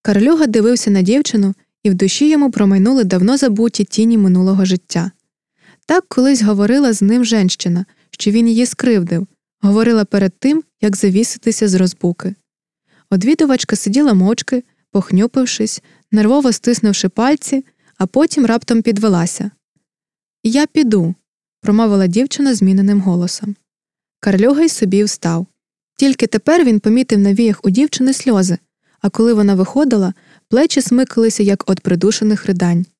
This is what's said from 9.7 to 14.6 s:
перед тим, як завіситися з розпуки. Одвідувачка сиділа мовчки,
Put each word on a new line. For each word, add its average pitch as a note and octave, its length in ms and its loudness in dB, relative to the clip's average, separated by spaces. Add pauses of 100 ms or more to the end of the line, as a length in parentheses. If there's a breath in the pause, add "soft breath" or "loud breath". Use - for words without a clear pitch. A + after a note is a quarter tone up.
перед G3 340 -2
тим, D4+ 240 0 (180)
як G#3 140 0
завіситися G#3+ 720 -2
з F#3 60 0
розпуки. F#3 640 -2 (720)
Одвідувачка B3+ 680 0
сиділа B3 380 0
мовчки, A3 500 0 (280)